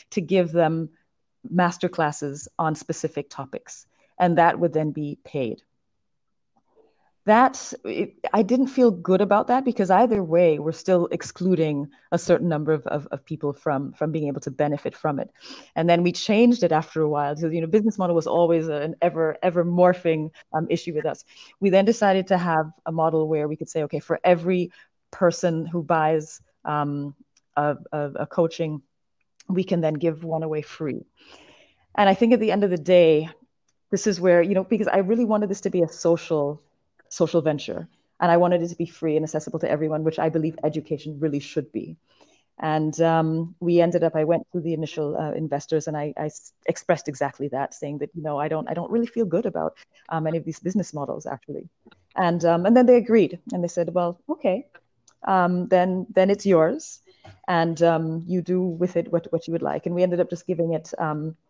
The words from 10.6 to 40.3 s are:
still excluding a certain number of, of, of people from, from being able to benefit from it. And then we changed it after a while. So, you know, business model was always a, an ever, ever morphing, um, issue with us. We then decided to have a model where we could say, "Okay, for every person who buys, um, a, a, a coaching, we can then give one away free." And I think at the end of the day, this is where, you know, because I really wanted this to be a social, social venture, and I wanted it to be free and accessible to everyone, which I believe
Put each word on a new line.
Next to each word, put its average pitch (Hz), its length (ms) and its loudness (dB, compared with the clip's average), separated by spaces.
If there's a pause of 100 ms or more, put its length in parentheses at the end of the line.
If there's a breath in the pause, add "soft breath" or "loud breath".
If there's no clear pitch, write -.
still 175 400 0
excluding 160 760 -2 (240 soft breath)
a 175 60 0
certain 175 320 2
number 151 240 0
of, 147 140 -4
of, 147 240 -4
of - 120 -10
people 147 300 -6
from, 139 400 -4
from 160 180 -4
being 151 160 -4
able 135 140 -6
to - 80 -8
benefit 143 460 -4
from 147 240 -4
it. - 100 -8 (460 loud breath)
And 165 120 0
then 170 140 4
we 175 100 2
changed 226 520 2
it 165 80 2
after 160 300 -2
a 151 60 2
while. 147 280 -2
So, 160 120 -4
you 165 140 -2
know, 165 60 -4
business 208 320 0
model 175 160 0
was 160 100 0
always 165 440 2
a, 151 40 -2
an 147 300 -4
ever, 160 400 0
ever 175 200 0
morphing, 175 680 2 (200 loud breath)
um, 160 180 -2
issue 165 260 -4
with 151 100 -4
us. - 180 -6 (360 loud breath)
We 196 100 2
then 196 160 6
decided 196 420 2
to 185 120 2
have 160 320 0 (160)
a 165 40 -6
model 160 360 0
where 151 200 0
we 151 80 -4
could - 140 -12
say, 160 140 -4
"Okay, 147 160 -6
for - 240 -4
every 180 480 2 (400 soft breath)
person 170 560 0
who 170 160 -4
buys, 160 580 0 (240)
um, 143 480 -4 (420)
a, 147 220 0 (140)
a, 147 240 -4
a 151 100 -6
coaching, 165 560 -2 (640)
we 185 160 -2
can 180 160 0
then 156 140 0
give 156 300 -2
one 160 180 -4
away 156 220 -4
free." 131 420 -8 (880 soft breath)
And 202 160 4
I 190 60 4
think 226 180 4
at 196 60 4
the 214 120 0
end 202 120 2
of 190 80 2
the 180 60 0
day, 160 520 6 (640)
this 196 160 0
is 185 120 0
where, 175 220 6
you 190 140 2
know, 190 80 2
because 208 240 0
I - 100 2
really 220 280 2
wanted 208 240 0
this 202 120 -6
to 196 80 -4
be 175 140 0
a 160 40 0
social, 156 760 -2 (480)
social 165 320 0
venture, 156 480 -4 (320)
and 175 100 4
I 170 60 6
wanted 175 240 4
it 170 80 -4
to 170 80 -12
be 175 80 -2
free 160 320 -4
and 156 80 0
accessible 156 340 -6
to - 100 -2
everyone, 156 360 -2
which 160 120 -2
I 160 120 0
believe 160 340 -2